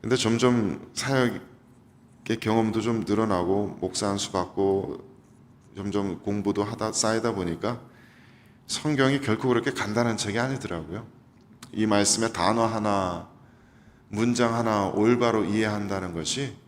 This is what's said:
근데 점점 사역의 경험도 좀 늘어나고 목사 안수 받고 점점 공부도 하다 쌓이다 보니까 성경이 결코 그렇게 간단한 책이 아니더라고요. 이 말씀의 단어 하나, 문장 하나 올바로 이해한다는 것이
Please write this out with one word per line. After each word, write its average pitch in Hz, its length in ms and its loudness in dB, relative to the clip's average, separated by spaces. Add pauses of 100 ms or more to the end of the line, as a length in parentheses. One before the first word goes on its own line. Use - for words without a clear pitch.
근데 113 140 2
점점 113 760 2
사역의 127 460 0 (1000)
경험도 110 420 2
좀 113 260 -2
늘어나고 101 760 2
목사 92 260 -4
안수 98 240 -4
받고 98 840 -2 (600)
점점 98 440 -2
공부도 101 440 -2
하다 110 300 -4
쌓이다 110 400 0
보니까 98 480 -4 (840)
성경이 139 540 2
결코 110 300 0
그렇게 120 220 2
간단한 110 460 0
책이 104 220 -2
아니더라고요. 107 680 -6 (680)
이 110 120 0
말씀의 104 480 2
단어 104 320 4
하나, 101 640 -2 (800)
문장 117 480 0
하나 110 320 0
올바로 113 560 4
이해한다는 101 680 -2
것이 101 420 -6 (120)